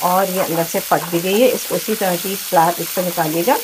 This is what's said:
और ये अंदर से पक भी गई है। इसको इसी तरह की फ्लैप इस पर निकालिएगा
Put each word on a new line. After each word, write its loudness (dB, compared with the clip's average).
और 2
ये -2
अंदर 0
से -2
पक 2
भी 0
गई 2
है। 6
इसको -2
इसी -2
तरह 0
की -4
फ्लैप 2
इस -6
पर 0
निकालिएगा 0